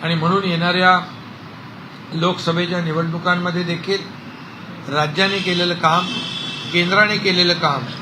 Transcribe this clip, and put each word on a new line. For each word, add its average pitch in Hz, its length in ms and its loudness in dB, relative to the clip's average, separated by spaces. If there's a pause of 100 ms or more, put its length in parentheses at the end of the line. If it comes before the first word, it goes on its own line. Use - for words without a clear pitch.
आणि 165 120 0
म्हणून 175 280 2
येणाऱ्या 180 560 4 (1120)
लोकसभेच्या 175 680 0
निवडणुकांमध्ये 170 800 0
देखील 170 340 -2 (960)
राज्याने 156 460 2
केलेलं 175 340 0
काम, 170 320 4 (680)
केंद्राने 196 440 4
केलेलं 180 360 2
काम, 151 280 0 (200)